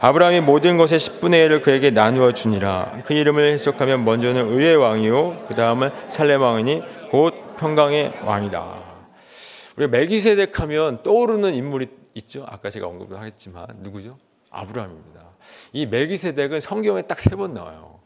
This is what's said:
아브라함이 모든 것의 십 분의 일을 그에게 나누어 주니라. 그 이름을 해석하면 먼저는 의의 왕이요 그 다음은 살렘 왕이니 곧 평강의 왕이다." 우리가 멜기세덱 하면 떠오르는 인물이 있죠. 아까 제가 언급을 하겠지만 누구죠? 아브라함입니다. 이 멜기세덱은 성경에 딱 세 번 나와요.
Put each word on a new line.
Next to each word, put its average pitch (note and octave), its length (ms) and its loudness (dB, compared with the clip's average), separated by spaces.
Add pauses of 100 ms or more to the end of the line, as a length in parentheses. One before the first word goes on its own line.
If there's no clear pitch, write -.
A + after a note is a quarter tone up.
아브라함이 F3 360 6
모든 D3+ 380 4
것의 E3 200 4
십 - 220 -4
분의 E3+ 240 4
일을 D3+ 180 4
그에게 C3+ 280 4
나누어 A#2+ 420 4
주니라. G2+ 720 -4
그 D3+ 80 -2
이름을 D3 380 2
해석하면 C#3 520 -2
먼저는 A#2+ 480 0
의의 D3+ 220 4
왕이요 B2+ 720 2
그 A2 80 -10
다음은 A#2 360 0 (180)
살렘 C#3+ 340 2
왕이니 B2 400 0 (280)
곧 D#3+ 240 2 (240)
평강의 D3+ 540 0 (120)
왕이다." F#2 580 -6 (960)
우리가 C#3+ 140 -2
멜기세덱 G3 720 2
하면 D3+ 420 -2
떠오르는 G#3+ 520 0
인물이 C3 320 -6 (280)
있죠. C3 340 -18
아까 G#2+ 220 -14
제가 G#2 160 -10
언급을 F#2+ 320 -16
하겠지만 G2 480 -18 (120)
누구죠? G2+ 400 -18 (320)
아브라함입니다. F#2 720 -16 (500)
이 C#3+ 140 -6
멜기세덱은 C#3+ 760 -4
성경에 G3+ 420 -4
딱 - 180 -8
세 - 160 0
번 F#3+ 180 -10
나와요. D#2+ 520 -18